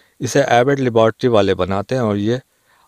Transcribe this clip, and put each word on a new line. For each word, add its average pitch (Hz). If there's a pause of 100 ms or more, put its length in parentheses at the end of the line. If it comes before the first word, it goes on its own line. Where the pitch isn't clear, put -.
(200)
اسے 139
ایبٹ 131
لیبارٹری 117
والے 98
بناتے 95
ہیں 131
اور 107
یہ 107 (500)